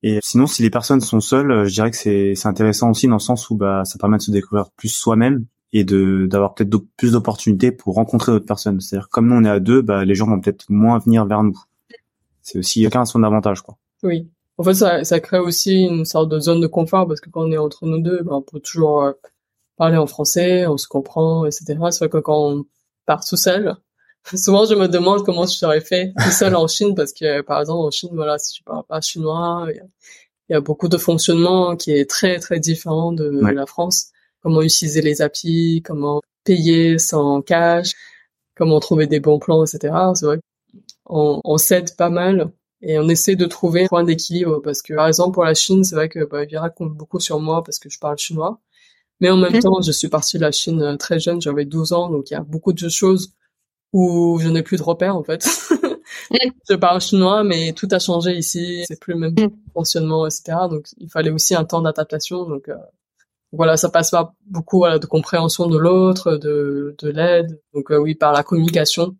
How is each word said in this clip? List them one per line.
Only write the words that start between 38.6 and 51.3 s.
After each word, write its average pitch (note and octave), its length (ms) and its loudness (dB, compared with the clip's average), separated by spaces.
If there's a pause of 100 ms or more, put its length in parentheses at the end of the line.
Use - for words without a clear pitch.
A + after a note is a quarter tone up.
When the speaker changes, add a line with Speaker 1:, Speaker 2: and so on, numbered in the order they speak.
Speaker 2:
trouver D#3 280 2
des D3 120 0
bons D3+ 200 4
plans, D#3+ 240 2
et D#3 40 0
cetera. D#3+ 480 0
C'est D#3+ 100 -4
vrai D3+ 140 0 (640)
qu'on, D3+ 400 0
on D#3 140 0
s'aide F3 400 0
pas F3 120 2
mal F3 420 0 (300)
et D#3 180 -2
on D#3 100 2
essaie E3 260 2
de F#3 100 0
trouver E3+ 400 0
un - 20 -2
point F3 160 2
d'équilibre E3 600 -2
parce C#3+ 180 -6
que, - 140 -12
par D#3 120 2
exemple, F3 260 2
pour F3+ 100 0
la D#3+ 100 2
Chine, F#3+ 300 2
c'est F3 120 -2
vrai D#3+ 140 -2
que, E3 160 -6
bah, D3 180 -6
Elvira D#3 260 -8
compte E3 260 -10
beaucoup D#3 240 -10
sur D#3 200 -4
moi D#3+ 240 -2
parce D3+ 160 -12
que C#3+ 100 -20
je - 100 -18
parle D3 180 -6
chinois. E3 420 -6 (640)
Mais F3+ 80 4
en F#3+ 80 6
même F3+ 160 2
Speaker 3:
Mhm. A3+ 80 6
Speaker 2:
temps, F#3+ 200 2
je D#3+ 100 -2
suis D3+ 180 -4
partie D#3 280 -2
de D#3+ 40 -2
la D3+ 100 2
Chine, E3 300 -2
euh, D3 160 -2
très E3 220 -2
jeune, E3+ 220 -2